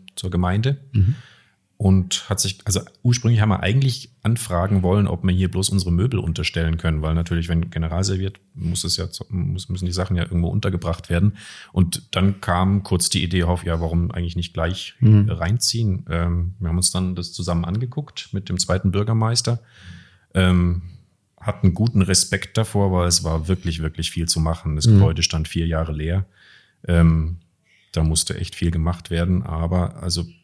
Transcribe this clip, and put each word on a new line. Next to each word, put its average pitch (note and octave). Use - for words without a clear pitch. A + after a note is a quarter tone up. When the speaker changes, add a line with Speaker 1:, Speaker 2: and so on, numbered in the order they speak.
Speaker 1:
zur F#2
Gemeinde. F#2+
Speaker 2:
Mhm. G#2+
Speaker 1:
Und F#2+
hat G2
sich, -
also F#2+
ursprünglich A#2
haben G#2+
wir F#2
eigentlich B2+
anfragen F#2+
wollen, G2
ob E2+
wir F#2
hier F2+
bloß F#2
unsere F#2
Möbel G#2
unterstellen E2
können, D#2+
weil D#2
natürlich, E2
wenn E2
general E2
serviert, F#2+
muss E2+
es F2
ja F2+
zu-, -
muss, F#2
müssen F#2
die F2+
Sachen F2+
ja E2+
irgendwo E2+
untergebracht F2+
werden. F2+
Und F2
dann G2
kam F#2
kurz -
die F2+
Idee F2
auf, F2
ja, E2
warum E2+
eigentlich E2+
nicht E2+
gleich E2
Speaker 2:
Mhm. G#2
Speaker 1:
reinziehen? G2+
Ähm, F2
wir F2
haben E2
uns F#2
dann F#2
das F2
zusammen E2+
angeguckt B2
mit G2
dem F2+
zweiten F2+
Bürgermeister, A2+
ähm, F2
hatten -
guten G#2+
Respekt F#2+
davor, G2+
weil F2
es E2+
war D#2+
wirklich, E2+
wirklich E2
viel E2
zu -
machen. D#2+
Das D#2+
Speaker 2:
Mhm. A2
Speaker 1:
Gebäude E2
stand D#2+
vier E2+
Jahre D#2+
leer. E2
Ähm, E2
da D#2+
musste D#2+
echt -
viel E2+
gemacht E2
werden, F2
aber E2+
also E2+